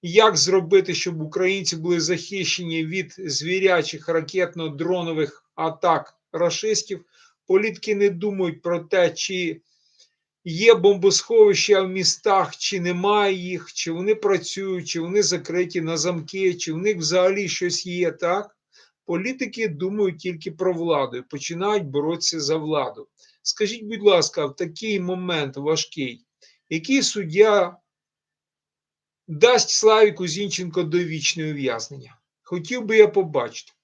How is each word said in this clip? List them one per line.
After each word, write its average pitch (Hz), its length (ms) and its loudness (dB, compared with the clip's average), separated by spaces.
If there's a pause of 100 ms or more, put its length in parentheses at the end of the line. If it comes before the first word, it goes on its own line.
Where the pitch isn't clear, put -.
як 185 360 6
зробити, 185 560 4
щоб 160 280 -6
українці 180 540 -2
були 170 240 0
захищені 170 840 -4
від 180 320 -8
звірячих 170 920 -2
ракетно-дронових 165 1200 -2 (260)
атак 160 600 0 (140)
рашистів. 185 760 -2 (400)
Політики 208 500 0
не 202 140 4
думають 185 520 -4
про 170 180 -2
те, 170 300 2
чи 175 520 -6 (800)
є 185 300 6
бомбосховища 202 1080 6
в 185 80 -2
містах, 185 680 0
чи - 220 -4
немає 196 540 2
їх, 180 400 -8
чи - 180 -6
вони 190 240 0
працюють, 190 720 -4
чи 165 120 -6
вони 185 240 0
закриті 175 580 -2
на 160 160 -4
замки, 180 560 -2
чи 170 200 -8
в 160 40 -6
них 196 200 0
взагалі 185 520 0
щось - 360 -4
є, 175 260 -2
так? 180 460 -4 (480)
Політики 220 640 -4
думають 185 520 -4
тільки 175 320 -8
про 180 220 -2
владу 147 440 -2
і 127 40 -10
починають 170 640 -4
боротися 156 540 -2
за 147 180 -2
владу. 151 500 -4 (380)
Скажіть, 214 380 -4
будь 208 200 -10
ласка, 175 420 2
в 135 100 -8
такий 190 440 -6
момент 180 580 -4
важкий, 143 680 -6 (440)
який 165 340 -2
суддя 196 760 2 (1500)
дасть 220 420 4
Славіку 214 580 4
Зінченко 180 560 -4
довічне 160 680 -4
ув'язнення? 131 680 -8 (260)
Хотів 214 420 -8
би 220 120 2
я 214 100 12
побачити. 147 640 -2 (120)